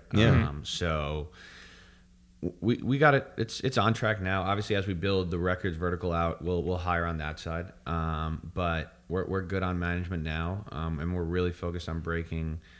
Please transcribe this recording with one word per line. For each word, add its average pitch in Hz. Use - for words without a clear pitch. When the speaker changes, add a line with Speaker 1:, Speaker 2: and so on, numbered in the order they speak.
Speaker 1:
Yeah. 110
Speaker 2:
Mm-hmm. -
Speaker 3:
Um, 73
so 76
w-, 87
we, 117
we 131
got 147
it. 135
It's, -
it's -
on 110
track 107
now. 92
Obviously, 101
as 98
we 98
build 92
the 90
records 90
vertical 87
out, 85
we'll, 87
we'll 87
hire 85
on 82
that 76
side. 85
Um, 80
but 82
we're, 90
we're 95
good 92
on 90
management 87
now, 82
um, 80
and 87
we're 90
really 87
focused 87
on 82
breaking, 80